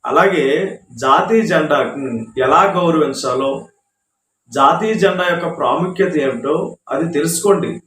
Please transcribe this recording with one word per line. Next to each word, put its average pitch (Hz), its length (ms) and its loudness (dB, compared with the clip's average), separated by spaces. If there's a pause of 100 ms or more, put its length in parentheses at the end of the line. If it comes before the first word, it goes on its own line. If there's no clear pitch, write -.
(100)
అలాగే 170 340 2 (580)
జాతీయ 185 480 4
జెండాను 143 580 0 (360)
ఎలా 156 180 4 (140)
గౌరవించాలో, 135 760 0 (1000)
జాతీయ 165 400 2 (100)
జెండా 185 300 0
యొక్క 170 140 -4 (120)
ప్రాముఖ్యత 151 560 0 (120)
ఏమిటో 131 280 -2 (380)
అది 156 140 -2 (100)
తెలుసుకోండి. 165 540 0 (160)